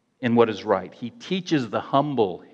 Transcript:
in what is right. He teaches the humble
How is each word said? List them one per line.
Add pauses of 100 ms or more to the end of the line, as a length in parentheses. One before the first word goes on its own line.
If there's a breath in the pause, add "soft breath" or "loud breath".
(200)
in
what
is
right.
He
teaches
the
humble